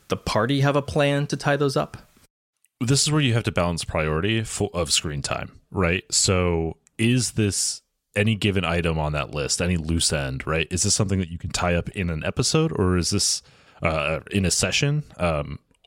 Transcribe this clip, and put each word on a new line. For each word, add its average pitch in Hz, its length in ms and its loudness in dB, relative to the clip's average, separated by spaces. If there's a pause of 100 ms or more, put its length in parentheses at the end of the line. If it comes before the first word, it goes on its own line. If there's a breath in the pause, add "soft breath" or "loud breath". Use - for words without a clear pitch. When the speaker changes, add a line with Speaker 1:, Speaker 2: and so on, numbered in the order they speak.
Speaker 1:
the - 80 -4
party 123 440 0
have 143 160 2
a 139 60 2
plan 143 460 0
to 147 80 -4
tie 143 200 0
those 139 200 0
up? 147 220 -4 (800)
Speaker 2:
This 135 220 2
is 151 100 0
where 156 80 4
you 123 140 4
have 117 100 2
to 98 80 0
balance 87 320 0
priority 82 580 0
fo-, - 320 -4
of 85 160 -2
screen 71 320 -2
time, - 380 -6 (100)
right? 90 400 2
So 85 680 0 (180)
is 117 360 2
this - 500 0 (340)
any 107 180 2
given 98 300 0
item 82 340 0
on 76 140 0
that 69 200 -4
list, 71 300 -2
any 90 140 2
loose 82 360 0
end, 67 340 -4
right? 78 240 0
Is 90 120 0
this 104 120 0
something 95 260 0
that 87 80 -2
you 85 100 -8
can 82 120 -8
tie 87 240 0
up 82 160 0
in 87 200 -4
an 78 140 -4
episode, 156 500 0
or 90 220 2
is 85 140 0
this, - 320 0 (400 soft breath)
uh, 78 380 -2 (120)
in 98 120 2
a 87 60 2
session? 143 540 0 (140)
Um, 73 420 -2 (260)